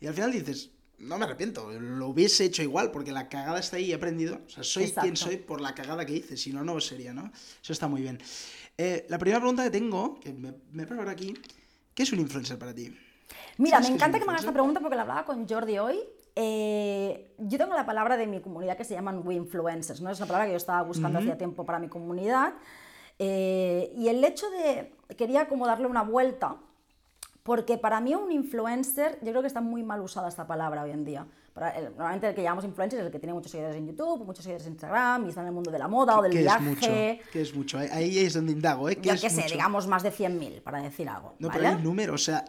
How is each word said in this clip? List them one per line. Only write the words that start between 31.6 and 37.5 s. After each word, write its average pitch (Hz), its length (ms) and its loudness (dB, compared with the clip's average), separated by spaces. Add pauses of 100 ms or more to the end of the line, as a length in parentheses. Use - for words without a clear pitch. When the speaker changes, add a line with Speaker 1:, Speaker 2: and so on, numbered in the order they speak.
Speaker 2:
el, 160 140 -6
normalmente 165 440 -2
el 190 60 -2
que 196 80 -2
llamamos 175 220 0
influencer 196 340 -2
es 190 80 -2
el 170 40 -8
que 156 80 -8
tiene 170 140 -6
muchos 170 180 -8
seguidores 156 260 -6
en 156 100 -6
YouTube, 277 380 -4
muchos 185 180 -12
seguidores 170 240 -8
en 160 60 -8
Instagram, 220 520 0
y 180 40 -4
está 175 120 -8
en 175 60 -6
el 175 60 -4
mundo 175 180 -4
de 160 80 0
la 135 80 0
moda 226 320 6
o - 20 10
del 185 100 10
Speaker 1:
¿Qué 175 80 8
es 160 40 8
Speaker 2:
viaje. - 220 8
Speaker 1:
mucho? 143 220 2 (440)
¿Qué 160 100 0
es 143 140 -2